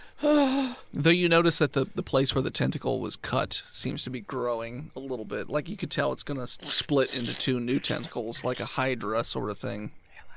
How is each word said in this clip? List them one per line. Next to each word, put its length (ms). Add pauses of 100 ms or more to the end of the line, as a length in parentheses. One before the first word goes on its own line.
(220)
<sighs> 0
Though 880
you 200
notice 300
that 140
the, 120 (100)
the 80
place 320
where 60
the 100
tentacle 480
was 160
cut 460 (100)
seems 320
to 60
be 120
growing 760
a 40
little 260
bit. 240
Like, 200
you 80
could 140
tell 220
it's 100
gonna 200
s-, 200
split 540
into 180
two 240
new 200
tentacles, 640
like 160
a 60
hydra 580
sort 280
of 60
thing. 340 (460)